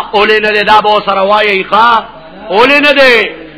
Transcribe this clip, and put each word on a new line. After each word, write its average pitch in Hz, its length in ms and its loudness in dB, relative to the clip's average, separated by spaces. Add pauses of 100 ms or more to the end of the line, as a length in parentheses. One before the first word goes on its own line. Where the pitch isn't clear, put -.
(140)
اولې 214 280 0
نه 214 100 -2
دی، 208 120 0
دا 214 180 2
به 208 80 0
ورسره 196 320 -2
وایي، 202 420 0
ښا؟ 220 260 2 (600)
اولې 254 320 2
نه 285 120 2
دی، 262 240 2 (400)